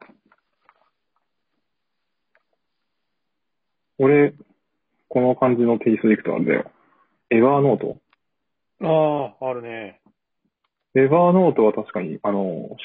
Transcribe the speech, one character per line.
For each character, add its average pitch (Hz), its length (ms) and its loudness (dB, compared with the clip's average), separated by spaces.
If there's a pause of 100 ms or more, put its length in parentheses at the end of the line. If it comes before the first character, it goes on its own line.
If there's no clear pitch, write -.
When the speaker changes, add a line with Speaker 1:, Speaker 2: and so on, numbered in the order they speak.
(4000)
Speaker 1:
俺、 143 360 2 (760)
こ 127 120 -2
の 127 140 2
感 127 220 0
じ 120 80 0
の 117 160 0
テ 117 100 0
イ 107 60 2
ス - 60 -6
ト 110 60 2
で 107 60 4
い - 20 0
く - 60 -6
と - 140 -6
あ - 20 -4
れ - 60 -2
だ - 100 0
よ。 - 160 -6 (600)
エ 117 100 4
バ 135 180 4
ー - 20 0
ノ 139 160 2
ー - 40 -4
ト？ 92 160 -10 (840)
Speaker 2:
あ 151 520 -2 (100)
あ、 131 60 -6
あ - 20 -4
る 120 100 -10
ね。 113 380 -14 (960)
Speaker 1:
エ 135 140 4
バ 175 220 4
ー - 20 4
ノ 180 180 4
ー - 40 0
ト 113 100 2
は 107 80 4
確 - 200 -8
か 92 100 -6
に、 78 200 -10
あ 104 100 -4
の、 95 520 -6